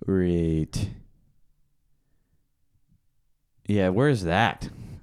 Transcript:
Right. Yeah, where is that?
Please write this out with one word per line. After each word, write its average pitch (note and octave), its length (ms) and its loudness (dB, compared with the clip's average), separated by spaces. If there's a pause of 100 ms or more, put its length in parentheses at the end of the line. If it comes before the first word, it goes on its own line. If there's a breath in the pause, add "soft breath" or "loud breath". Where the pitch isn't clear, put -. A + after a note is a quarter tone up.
Right. E2+ 840 0 (2750)
Yeah, G2+ 240 2
where B2 180 2
is A2 160 0
that? F#2 460 0 (320 loud breath)